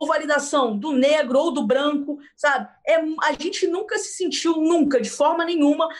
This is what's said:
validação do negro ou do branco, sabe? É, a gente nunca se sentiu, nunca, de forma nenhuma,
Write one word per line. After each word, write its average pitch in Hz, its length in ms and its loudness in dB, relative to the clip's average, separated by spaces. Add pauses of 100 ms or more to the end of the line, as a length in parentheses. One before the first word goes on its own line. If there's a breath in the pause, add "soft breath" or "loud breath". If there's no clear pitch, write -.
validação 285 680 0
do 302 140 -6
negro 269 480 4
ou 330 120 2
do 247 140 -2
branco, 285 540 0 (160 loud breath)
sabe? 262 320 0 (180)
É, 311 100 4 (280)
a 302 160 2
gente 370 280 -2
nunca 403 300 -4
se - 200 -8
sentiu, 330 400 -2
nunca, 311 420 2
de 202 100 -2
forma 330 360 0
nenhuma, 320 420 2 (120 loud breath)